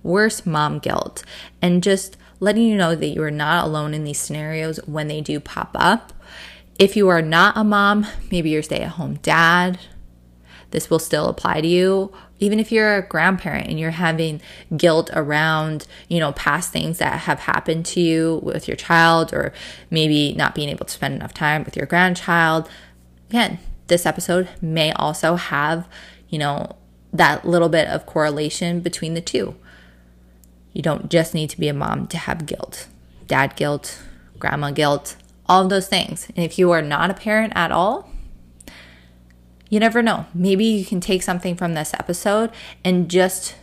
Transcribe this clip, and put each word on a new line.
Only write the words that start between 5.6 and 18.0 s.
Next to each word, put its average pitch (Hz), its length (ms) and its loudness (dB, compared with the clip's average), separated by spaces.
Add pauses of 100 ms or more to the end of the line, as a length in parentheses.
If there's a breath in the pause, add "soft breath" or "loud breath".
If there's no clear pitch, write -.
up. - 380 0 (680 loud breath)
If 196 160 6
you 196 140 6
are 165 120 4
not 170 360 4
a 214 80 2
mom, 208 420 4 (240 loud breath)
maybe 160 200 0
you're 151 100 2
a - 20 -8
stay-at-home 151 520 -4
dad, 170 640 4 (920 loud breath)
this - 180 -4
will 165 100 4
still 156 280 0
apply - 320 -2
to 160 80 0
you. 190 460 2 (260 loud breath)
Even 208 220 2
if 214 100 -4
you're 214 240 4
a 190 100 -2
grandparent 165 600 -2
and 156 100 -4
you're 160 140 -2
having 160 500 -2 (360 loud breath)
guilt 165 340 4
around, 156 760 0 (200 loud breath)
you 170 140 0
know, 143 100 0
past 151 400 -2
things 160 280 -4
that 143 200 0
have 151 200 -2
happened - 480 -2
to - 120 -2
you 160 440 2